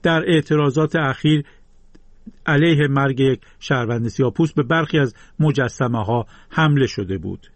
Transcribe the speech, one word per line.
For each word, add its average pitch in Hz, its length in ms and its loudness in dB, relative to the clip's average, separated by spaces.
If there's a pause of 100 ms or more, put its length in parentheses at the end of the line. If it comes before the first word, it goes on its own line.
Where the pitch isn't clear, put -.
در 165 240 0
اعتراضات 151 680 0
اخیر 151 480 0 (1000)
علیه 151 420 2
مرگ 139 320 0
یک 135 200 2 (180)
شهروند 117 500 -4
سیاه‌پوست 135 460 -2
به 151 80 0
برخی 160 360 0
از 131 160 0 (260)
مجسمه‌ها 120 880 0 (240)
حمله 147 360 2
شده 95 320 -6
بود. 92 380 -10